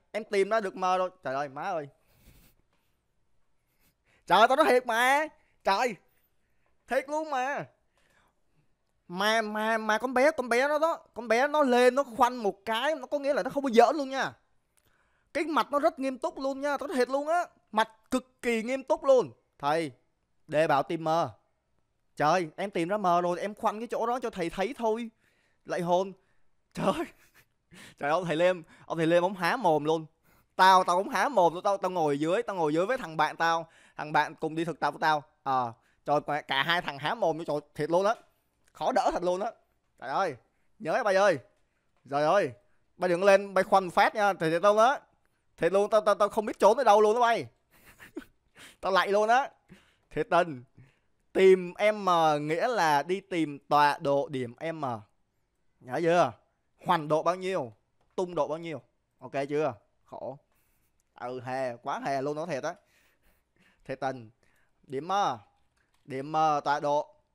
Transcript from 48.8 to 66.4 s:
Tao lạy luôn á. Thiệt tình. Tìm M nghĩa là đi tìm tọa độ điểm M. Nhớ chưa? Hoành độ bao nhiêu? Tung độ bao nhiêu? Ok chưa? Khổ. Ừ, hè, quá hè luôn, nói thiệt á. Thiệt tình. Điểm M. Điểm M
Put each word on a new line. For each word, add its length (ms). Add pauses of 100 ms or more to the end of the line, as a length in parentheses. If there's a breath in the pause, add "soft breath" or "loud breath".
Tao 120
lạy 160
luôn 200
á. 220 (600 loud breath)
Thiệt 200
tình. 340 (680 soft breath)
Tìm 420 (200)
M 140 (320)
nghĩa 280
là 340
đi 180
tìm 380
tọa 420
độ 280
điểm 260 (180)
M. 120 (960)
Nhớ 220
chưa? 300 (540)
Hoành 220
độ 140
bao 120
nhiêu? 380 (420)
Tung 200
độ 140
bao 100
nhiêu? 240 (360)
Ok 140 (160)
chưa? 260 (300)
Khổ. 340 (760)
Ừ, 260
hè, 360
quá 280
hè 180
luôn, 140
nói 100
thiệt 160
á. 120 (1080 soft breath)
Thiệt 160
tình. 300 (560)
Điểm 220
M. 40 (920)
Điểm 280
M 40 (280)